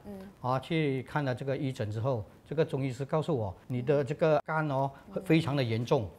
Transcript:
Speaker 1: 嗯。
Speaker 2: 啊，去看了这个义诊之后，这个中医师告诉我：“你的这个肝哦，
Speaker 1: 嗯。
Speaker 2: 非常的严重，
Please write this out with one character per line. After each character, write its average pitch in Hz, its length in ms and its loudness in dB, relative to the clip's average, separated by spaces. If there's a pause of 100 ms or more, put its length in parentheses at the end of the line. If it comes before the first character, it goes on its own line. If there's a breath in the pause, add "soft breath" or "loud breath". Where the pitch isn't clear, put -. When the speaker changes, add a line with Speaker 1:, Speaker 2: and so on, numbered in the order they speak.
Speaker 1:
嗯。 202 120 -14 (220)
Speaker 2:
啊， 127 180 0
去 139 440 0
看 147 200 -2
了 131 120 0
这 117 100 -6
个 135 100 -2
义 139 160 -2
诊 110 200 -4
之 107 100 -4
后， 120 240 0 (220 loud breath)
这 - 80 -8
个 151 100 4
中 135 180 -4
医 135 80 -2
师 127 140 -6
告 156 160 0
诉 151 160 0
我 104 180 -2 (140 loud breath)
：“你 123 140 -2
的 143 200 4
这 143 120 -2
个 139 320 4
肝 156 240 0
哦， 135 200 0 (240 loud breath)
Speaker 1:
嗯。 185 80 -6
Speaker 2:
非 160 160 6
常 160 160 0
的 143 80 2
严 113 220 0
重， 117 240 2 (100)